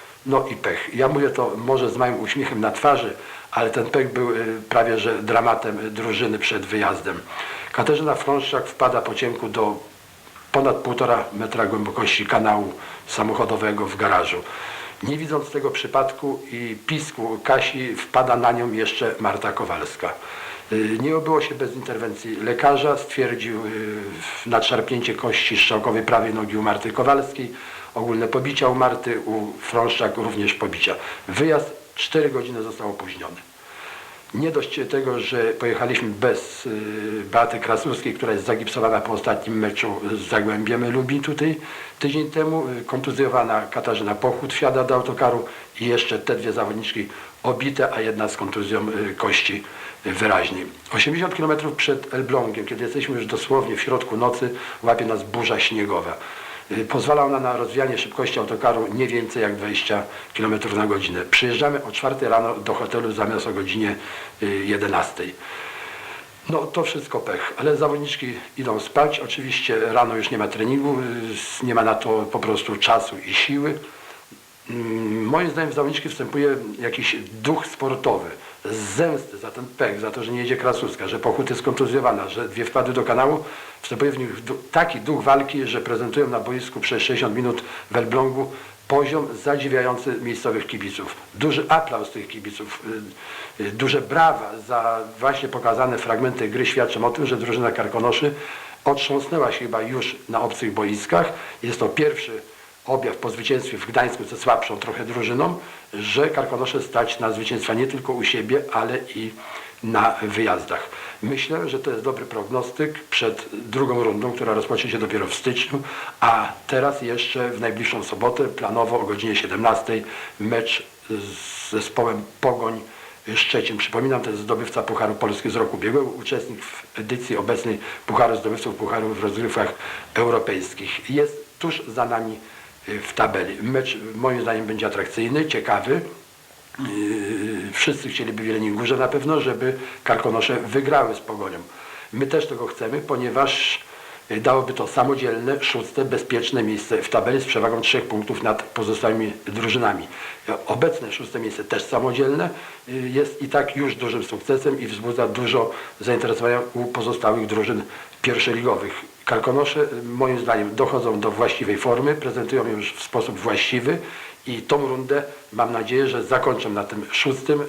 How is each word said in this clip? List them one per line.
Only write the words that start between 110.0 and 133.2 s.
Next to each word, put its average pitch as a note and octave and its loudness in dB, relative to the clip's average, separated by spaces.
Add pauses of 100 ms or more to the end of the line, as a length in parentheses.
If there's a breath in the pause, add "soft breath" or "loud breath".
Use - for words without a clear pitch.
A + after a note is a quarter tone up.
wyjazdach. G2+ -2 (320 loud breath)
Myślę, D3 -2
że C3 -2
to C#3 -2
jest A2 -4
dobry B2+ -2
prognostyk B2 -4
przed - -2
drugą A#2+ 0
rundą, A2 2
która A2+ 0
rozpocznie A2 0
się A#2 -2
dopiero G#2 0
w - -4
styczniu, B2+ -2 (380 loud breath)
a A2+ 4 (140)
teraz C#3 2
jeszcze A#2+ -2
w G#2+ -6
najbliższą A2 -2
sobotę, A#2+ 2
planowo A2+ 0
o G#2+ -2
godzinie G#2 -2
siedemnastej, A2 2 (360 loud breath)
mecz A2+ 0 (240)
z G2+ -10
zespołem A2 0 (160)
Pogoń A#2 0 (540 loud breath)
Szczecin. A2+ 2
Przypominam, C3 0
to A2 -4
jest G#2 -4
zdobywca A2+ -2
Pucharu G#2+ 0
Polski G#2+ 0
z G#2 -2
roku A2 2
ubiegłego, A#2+ 2
uczestnik A#2 -6
w - -14
edycji A2+ -4
obecnej A2 0 (280 loud breath)
Pucharu, A2+ 6
zdobywców A2 -2
Pucharu A2 -2
w G#2 -2
rozgrywkach G#2 0 (400 loud breath)
europejskich. G#2+ 0
Jest - 0
tuż E3 -2
za A#2+ 0
nami, A2+ -2 (500 loud breath)
y, G#2+ -4
w - -10
tabeli. G2 0